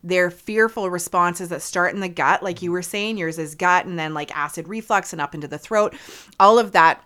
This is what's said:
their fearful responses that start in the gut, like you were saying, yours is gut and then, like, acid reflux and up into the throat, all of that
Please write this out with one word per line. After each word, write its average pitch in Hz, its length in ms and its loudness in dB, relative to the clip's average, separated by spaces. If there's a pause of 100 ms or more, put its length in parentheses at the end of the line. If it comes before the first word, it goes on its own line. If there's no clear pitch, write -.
their 175 280 0
fearful 220 600 0
responses 175 600 -2
that 160 120 -6
start - 320 -2
in 202 60 -6
the 185 80 -6
gut, 170 340 2
like 185 200 -6
you 175 100 -4
were 180 100 -4
saying, 214 340 -6
yours 160 220 -6
is 156 160 -8
gut 180 320 2
and 180 120 -8
then, 156 160 -4
like, 147 220 -8
acid 151 320 -8
reflux 220 440 -4
and 165 80 -10
up 143 140 -6
into 147 140 -10
the 151 100 -10
throat, 214 360 -2 (460)
all 208 180 8
of 220 140 0
that 165 340 6